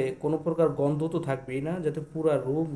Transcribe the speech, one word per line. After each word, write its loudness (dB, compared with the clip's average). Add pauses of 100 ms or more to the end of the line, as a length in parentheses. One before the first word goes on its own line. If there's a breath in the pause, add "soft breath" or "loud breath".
(200)
কোনো 0
প্রকার 2
গন্ধ 2
তো -2
থাকবেই -2
না, -2
যাতে -2
পুরা 0
রুম 0